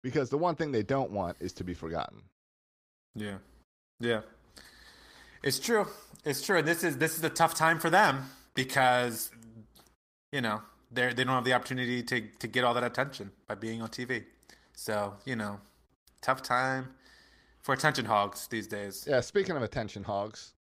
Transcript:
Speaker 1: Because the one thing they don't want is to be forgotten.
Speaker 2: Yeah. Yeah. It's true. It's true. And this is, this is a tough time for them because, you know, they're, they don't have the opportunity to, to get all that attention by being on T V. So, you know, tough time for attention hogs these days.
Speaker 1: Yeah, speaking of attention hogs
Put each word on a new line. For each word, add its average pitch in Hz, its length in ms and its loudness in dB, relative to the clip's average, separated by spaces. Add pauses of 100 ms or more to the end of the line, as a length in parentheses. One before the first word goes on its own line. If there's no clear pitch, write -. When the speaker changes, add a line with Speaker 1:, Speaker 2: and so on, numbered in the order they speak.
Speaker 1:
Because 131 280 -2
the 143 80 0
one 165 180 2
thing 151 160 -2
they 113 100 2
don't 135 280 0
want 92 300 -2
is 90 140 -6
to - 100 -10
be 90 100 -4
forgotten. 82 480 -6 (920)
Speaker 2:
Yeah. 101 240 -8 (640)
Yeah. 117 220 -2 (1200)
It's 135 160 0
true. 214 280 2 (380)
It's 143 180 -2
true. 190 160 4
And 151 100 2
this 165 160 2
is, 151 140 0
this 156 180 0
is 160 80 -2
a 151 60 0
tough 160 240 4
time 160 240 4
for 165 120 0
them 147 400 4 (240)
because, 123 760 2 (1000)
you 143 80 -2
know, 107 220 0 (280)
they're, 123 240 2
they 127 100 2
don't 127 100 2
have 127 100 2
the 127 100 4
opportunity 123 480 0
to, 120 180 0 (180)
to - 80 -6
get 120 180 2
all 120 100 4
that 123 100 2
attention 120 480 -4 (140)
by 110 80 -6
being 113 280 -6
on 113 60 -6
T 123 160 -8
V. 117 180 -4 (520)
So, 104 400 -4 (100)
you 131 120 -4
know, 104 240 -6 (600)
tough 131 200 0
time 131 520 0 (680)
for 139 120 0
attention 135 320 2
hogs 104 420 2
these 107 180 -4
days. 101 420 -8
Speaker 1:
Yeah, 135 120 4
speaking 190 360 -2
of 131 60 -2
attention 107 420 -6
hogs 104 480 -6 (120)